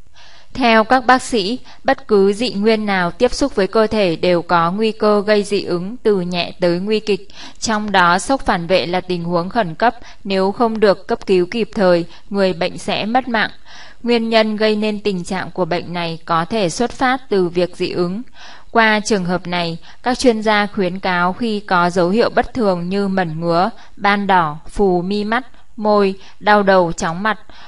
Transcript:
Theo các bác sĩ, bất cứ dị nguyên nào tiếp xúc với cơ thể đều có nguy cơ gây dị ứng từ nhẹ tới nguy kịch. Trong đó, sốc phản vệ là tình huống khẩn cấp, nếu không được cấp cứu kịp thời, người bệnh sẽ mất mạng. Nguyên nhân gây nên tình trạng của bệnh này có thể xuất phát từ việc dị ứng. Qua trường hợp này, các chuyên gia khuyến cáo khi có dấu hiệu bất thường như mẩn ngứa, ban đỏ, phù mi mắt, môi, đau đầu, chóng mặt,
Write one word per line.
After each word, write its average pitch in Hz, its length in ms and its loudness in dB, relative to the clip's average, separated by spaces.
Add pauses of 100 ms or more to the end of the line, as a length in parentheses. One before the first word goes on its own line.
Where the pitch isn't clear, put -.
(540)
Theo 220 300 4
các 254 220 2
bác 254 160 6
sĩ, 220 360 -2 (260)
bất - 240 0
cứ 202 240 6
dị 214 200 -2
nguyên 214 340 2
nào 185 240 0
tiếp 240 220 2
xúc 277 220 -2
với 190 120 2
cơ 220 200 4
thể 202 300 2
đều 175 260 2
có 170 280 2
nguy 214 220 0
cơ 208 340 2
gây 208 160 4
dị 202 200 -2
ứng 180 400 -4
từ 208 180 2
nhẹ 175 400 -4
tới 175 180 2
nguy 208 220 0
kịch. 208 280 -2 (320)
Trong 214 320 -2
đó, 180 260 6
sốc 269 280 -2
phản 180 200 0
vệ 160 200 2
là 180 140 0
tình 175 240 -4
huống 175 240 -2
khẩn 190 260 -2
cấp, 240 200 0 (300)
nếu 196 280 0
không 220 280 0
được 196 260 4
cấp - 200 -4
cứu 180 240 4
kịp 226 240 -2
thời, 180 300 4 (260)
người 196 220 2
bệnh 175 260 -4
sẽ 170 260 -4
mất 247 240 0
mạng. 214 220 -2 (520)
Nguyên 233 260 0
nhân 220 280 2
gây 214 200 2
nên 208 240 -2
tình 185 240 -2
trạng 185 260 -6
của 185 140 -2
bệnh 170 280 -4
này 170 320 -4
có 165 200 0
thể 226 240 0
xuất 240 220 -2
phát 262 380 -2
từ 185 200 2
việc 170 280 -2
dị 180 140 -4
ứng. 180 320 -4 (480)
Qua 220 340 4
trường 196 200 0
hợp 180 220 -2
này, 175 320 -4 (240)
các 247 160 0
chuyên 226 240 2
gia 208 240 2
khuyến 190 320 -2
cáo 180 340 0
khi 214 280 -4
có 175 300 2
dấu 175 180 2
hiệu 220 220 2
bất 240 240 0
thường 180 340 0
như 196 200 -2
mẩn 175 320 -2
ngứa, 170 300 2 (260)
ban 202 300 0
đỏ, 165 320 2 (100)
phù 185 340 2
mi 202 220 -2
mắt, 226 220 -2 (300)
môi, 208 380 4 (260)
đau 208 220 6
đầu, 185 300 6
chóng 170 300 -4
mặt, 214 160 -2 (280)